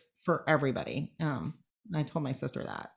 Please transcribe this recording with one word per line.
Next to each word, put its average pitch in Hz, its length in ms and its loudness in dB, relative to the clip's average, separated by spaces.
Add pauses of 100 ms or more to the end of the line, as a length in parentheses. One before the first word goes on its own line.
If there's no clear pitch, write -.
(240)
for 165 240 2
everybody. 147 720 2
Um, 147 380 -2 (360)
I 151 100 2
told 160 180 -2
my 135 100 0
sister - 320 -4
that. - 320 -8